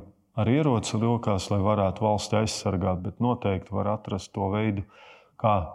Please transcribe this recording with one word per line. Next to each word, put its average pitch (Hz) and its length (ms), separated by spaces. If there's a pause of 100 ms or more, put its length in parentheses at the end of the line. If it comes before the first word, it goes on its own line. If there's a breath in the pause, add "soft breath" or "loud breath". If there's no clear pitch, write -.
(320)
ar 110 180
ieroci 131 480
rokās, 113 540
lai 101 100
varētu 98 420
valsti 107 360
aizsargāt, 95 640
bet 101 180
noteikti 104 540
var 98 180
atrast - 400
to 98 160
veidu, 104 380 (460 loud breath)
kā 110 200 (220)